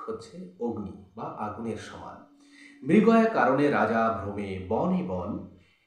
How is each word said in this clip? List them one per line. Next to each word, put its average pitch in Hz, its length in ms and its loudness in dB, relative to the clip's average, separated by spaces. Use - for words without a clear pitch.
হচ্ছে - 540 -14
অগ্নি 101 440 -8
বা 123 80 -10
আগুনের 110 520 -8
সমান। - 640 -16
"মৃগয়া 214 420 6
কারণে 143 460 4
রাজা 110 520 2
ভ্রমে 98 460 -8
বনে 180 340 0
বন। - 540 -6